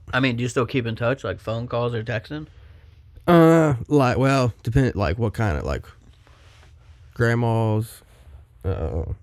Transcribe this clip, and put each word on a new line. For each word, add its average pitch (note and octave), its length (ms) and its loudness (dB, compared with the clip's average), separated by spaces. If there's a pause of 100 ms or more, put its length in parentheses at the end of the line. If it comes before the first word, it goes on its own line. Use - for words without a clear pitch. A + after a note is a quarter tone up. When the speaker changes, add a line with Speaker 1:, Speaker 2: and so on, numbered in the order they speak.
(120)
Speaker 1:
I B2+ 80 -2
mean, C3 160 0
do A2+ 60 -4
you B2 60 -2
still A#2+ 180 -2
keep B2+ 180 -4
in A2+ 120 -6
touch, A#2+ 280 -2
like, F#2+ 160 -6
phone A#2 280 -8
calls A#2+ 260 -4
or A2 80 -6
texting? B2 460 -8 (800)
Speaker 2:
Uh, E3 480 6 (140)
like, C3 300 2
well, C3 340 2 (100)
depend-, B2+ 340 2
like, G2+ 220 0
what A2+ 140 -2
kind G#2 240 -2
of, - 80 -6
like, C#2 220 -6 (1300)
grandmas, A2+ 880 0 (640)
uh, E2 400 -4 (180)